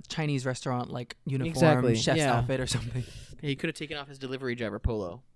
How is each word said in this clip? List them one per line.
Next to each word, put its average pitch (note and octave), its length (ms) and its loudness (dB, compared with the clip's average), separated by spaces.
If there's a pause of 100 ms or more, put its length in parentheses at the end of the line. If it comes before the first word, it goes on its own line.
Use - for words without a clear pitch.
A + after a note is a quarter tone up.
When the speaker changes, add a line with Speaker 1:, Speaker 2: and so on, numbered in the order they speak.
Speaker 1:
Chinese D3 380 -2
restaurant, B2+ 460 -2
like, B2 340 -10
uniform, C3+ 260 -2
Speaker 2:
Exactly, B2+ 440 6
Speaker 1:
chef's D#3+ 240 4
Speaker 2:
yeah. C3 180 4
Speaker 1:
outfit C3 240 0
or B2+ 60 -4
something. A#2 360 -2 (380)
Speaker 2:
Yeah, D3 80 -4
he C#3 60 0
coulda D#3+ 180 -4
taken D3+ 240 -8
off C#3+ 100 -10
his C#3 120 -16
delivery C3 360 -2
driver A2 240 -2
polo. G#2+ 420 -2 (140)